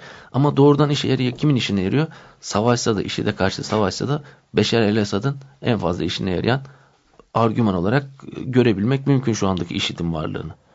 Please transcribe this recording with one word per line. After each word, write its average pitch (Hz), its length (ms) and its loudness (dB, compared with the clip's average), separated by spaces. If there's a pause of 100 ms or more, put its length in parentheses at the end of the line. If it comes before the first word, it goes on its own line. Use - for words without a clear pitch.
(320)
Ama 139 240 2
doğrudan 143 340 6
işe 135 180 -2
yarıyor. 127 240 0
Kimin 143 240 0
işine 101 260 -2
yarıyor? 123 240 0 (340)
Savaşsa 117 560 0
da, 92 60 -2
işit'e 107 320 -4
karşı 95 300 -2
savaşsa 101 440 0
da 147 140 -4 (320)
Beşar 113 280 2
el-Esad'ın 104 540 0 (260)
en 120 160 0
fazla 85 260 -2
işine - 260 -4
yarayan 107 300 0 (720)
argüman 113 400 2
olarak 104 300 0 (400)
görebilmek 123 600 2
mümkün 131 260 2
şu 104 160 0
andaki 87 260 -2
işit'in - 380 -4
varlığını. 80 400 -6 (220)